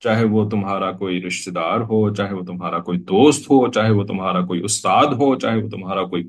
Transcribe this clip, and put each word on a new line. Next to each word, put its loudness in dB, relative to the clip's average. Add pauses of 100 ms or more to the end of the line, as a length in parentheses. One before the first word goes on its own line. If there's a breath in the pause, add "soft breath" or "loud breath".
चाहे 2
वो 2
तुम्हारा -2
कोई -4
रिश्तेदार -4
हो, 0
चाहे -4
वो -6
तुम्हारा -6
कोई -4
दोस्त 4
हो, 6
चाहे 2
वो 2
तुम्हारा -2
कोई -4
उस्ताद 2
हो, 2
चाहे -2
वो -6
तुम्हारा -4
कोई -4